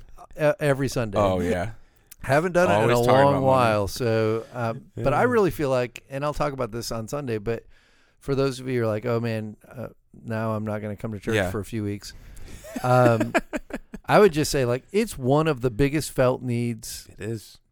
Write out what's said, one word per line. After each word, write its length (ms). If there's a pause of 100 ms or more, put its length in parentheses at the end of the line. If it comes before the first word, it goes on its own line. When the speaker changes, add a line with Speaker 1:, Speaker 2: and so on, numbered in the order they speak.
Speaker 1:
<laughs> 40 (340)
Uh, 200
every 280
Sunday. 300
Speaker 2:
Oh, 220
yeah. 320 (500)
Speaker 1:
Haven't 320
done 160
it 160
in 60
a 20
Speaker 2:
Always 140
talking 140
about 40
Speaker 1:
long 80
Speaker 2:
money. 120
Speaker 1:
while. 420
So, 680
um, 320 (100)
but 200
I 60
Speaker 3:
Yeah. 60
Speaker 1:
really 240
feel 200
like, 400
and 120
I'll 100
talk 200
about 180
this 200
on 160
Sunday, 320
but 240 (560)
for 160
those 240
of 80
you 140
who 40
are 20
like, 200
"Oh, 120
man, 380 (100)
uh, 200 (360)
now 300
I'm 120
not 160
gonna 140
come 180
to 60
church 160
Speaker 2:
Yeah. 160
Speaker 1:
for 80
a 60
few 180
weeks," 300 (680)
um, 500 (360)
<laughs> 360
I 140
would 140
just 180
say, 140
like, 260
it's 260
one 300
of 140
the 100
biggest 400
felt 300
needs 680 (100)
Speaker 3:
It 120
is. 280 (140)